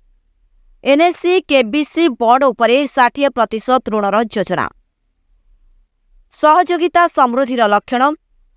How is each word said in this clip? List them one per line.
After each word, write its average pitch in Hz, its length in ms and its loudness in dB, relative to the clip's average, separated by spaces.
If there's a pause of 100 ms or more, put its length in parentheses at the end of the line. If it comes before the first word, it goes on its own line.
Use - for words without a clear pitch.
(840)
ଏନ୍ 277 180 2
ଏସ୍ 339 180 0
ସି, 359 220 0
କେ 269 220 0
ବି 240 200 -4
ସି 320 260 -4
ବଣ୍ଡ 240 340 2
ଉପରେ 233 340 2 (100)
ଷାଠିଏ 269 420 0
ପ୍ରତିଶତ 247 600 -2
ଋଣର 202 340 -2
ଯୋଜନା। 180 420 -4 (1700)
ସହଯୋଗିତା 339 760 0
ସମୃଦ୍ଧିର 254 600 -2
ଲକ୍ଷଣ। 208 360 0 (540)